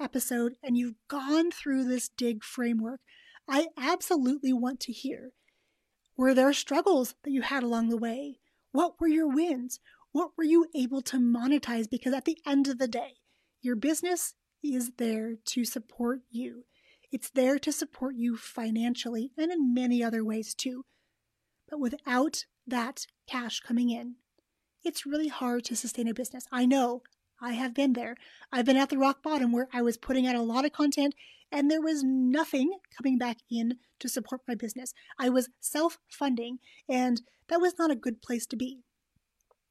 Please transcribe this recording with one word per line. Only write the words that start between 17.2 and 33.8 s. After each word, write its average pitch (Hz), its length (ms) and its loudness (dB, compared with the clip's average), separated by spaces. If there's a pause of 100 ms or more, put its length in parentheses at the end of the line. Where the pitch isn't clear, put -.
there 269 300 4
to 311 120 -2
support 277 440 -6
you 233 200 -2
financially 233 1000 -4
and 320 140 0
in 285 200 2
many 247 300 2
other 226 220 -2
ways 220 300 -4
too. 262 300 -8 (840)
But 302 120 -8
without 262 640 -2 (220)
that 247 400 -4 (220)
cash 247 320 -6
coming 240 300 0
in, 240 260 -8 (640)
it's - 240 -6
really 302 220 -2
hard 247 360 -4
to 233 120 -6
sustain 233 320 -4
a 226 60 -4
business. 247 380 -10
I 254 140 2
know. 247 360 2 (380)
I 240 120 -6
have 240 220 -4
been 277 200 4
there. 226 220 -6 (360)
I've 247 120 2
been 262 120 6
at 277 140 4
the 277 80 0
rock 269 240 4
bottom 277 300 2
where 247 200 0
I 247 100 0
was 233 140 2
putting 262 300 0
out 247 100 2
a 233 60 0
lot 233 220 0
of 294 80 0
content 285 420 2 (360)
and 285 200 2
there 320 100 2
was 311 220 0
nothing 262 760 2 (180)
coming 262 220 2
back 233 200 -4 (120)
in 233 280 -2 (200)